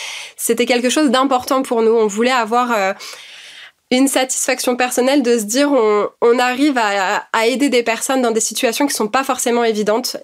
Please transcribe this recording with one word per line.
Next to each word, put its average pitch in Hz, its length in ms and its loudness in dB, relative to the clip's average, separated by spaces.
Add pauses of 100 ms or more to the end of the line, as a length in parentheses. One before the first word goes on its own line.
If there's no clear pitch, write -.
(380)
c'était 233 260 0
quelque 247 240 0
chose 294 220 2
d'important 262 500 0
pour 233 220 -2
nous. 220 80 4
On 226 160 2
voulait 220 240 0
avoir, 240 420 0
euh, 196 220 0 (960)
une 262 180 4
satisfaction 262 680 -2
personnelle 254 480 0
de 240 160 2
se 208 60 -4
dire 269 260 0
on, 214 380 2 (140)
on 240 160 4
arrive 254 400 0
à, 202 560 0
à 226 120 2
aider 262 220 2
des 240 140 2
personnes 233 400 -2
dans 233 80 2
des 220 100 0
situations 226 460 -2
qui 277 80 -4
sont 220 140 -2
pas 262 140 0
forcément 247 420 -2
évidentes. 214 600 -2